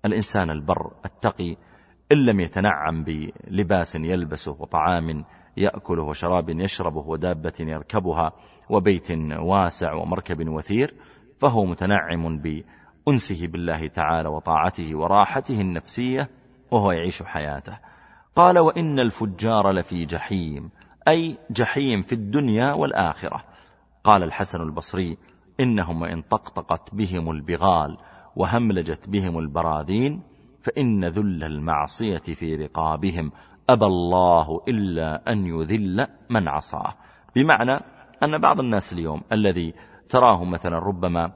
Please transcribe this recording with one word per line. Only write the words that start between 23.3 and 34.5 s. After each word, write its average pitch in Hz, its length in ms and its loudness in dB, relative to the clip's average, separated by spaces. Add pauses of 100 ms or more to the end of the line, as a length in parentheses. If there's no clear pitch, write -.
قال 101 200 8
الحسن 85 380 -4
البصري: 80 560 -4 (420)
إنهم 92 420 0
وإن 85 200 -6
طقطقت - 720 -4
بهم 90 360 -2
البغال 82 680 0 (380)
وهملجت 92 720 0
بهم 92 300 -2
البراذين، 82 840 -2 (400)
فإن 113 440 0
ذل 87 380 -2
المعصية 78 720 -2
في 80 380 -6
رقابهم، 78 760 -2 (380)
أبى 110 160 6
الله 87 840 4